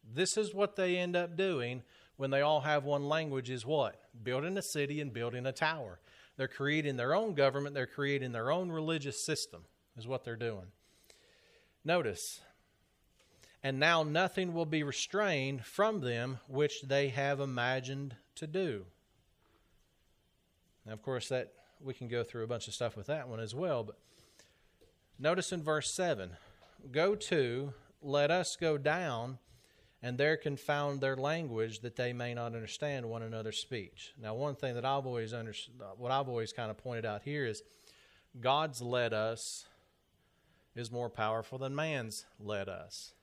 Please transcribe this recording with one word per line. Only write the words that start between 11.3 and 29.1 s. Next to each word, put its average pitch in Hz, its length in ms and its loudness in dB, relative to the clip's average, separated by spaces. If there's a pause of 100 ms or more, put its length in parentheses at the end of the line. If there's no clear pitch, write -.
Notice, 147 560 0 (1200)
"And 135 160 -2
now 160 240 6
nothing 175 520 2
will 165 120 0
be 151 160 2
restrained 139 840 0
from 208 360 2
them 123 480 0
which 143 340 2
they 139 280 4
have 139 280 2
imagined 131 800 0 (200)
to 156 100 -8
do." 151 400 -2 (2000)
Now, 110 100 -12
of 107 80 -16
course, 127 260 -4
that 127 240 -2 (280)
we 135 140 -8
can 120 140 -10
go 120 160 0
through 117 200 -6
a 110 40 -8
bunch 117 180 -4
of 107 80 -8
stuff 113 220 -2
with 104 100 -10
that 143 220 -4
one 113 100 -8
as 110 160 -6
well, 143 300 0
but 107 140 -12 (1200)
notice 165 340 2
in 175 100 -4
verse 151 320 0
seven, 104 420 0 (540)
"Go 165 240 4
to, 139 600 2 (260)
let 143 320 4
us 175 240 2
go 156 220 2
down, 135 600 0 (680)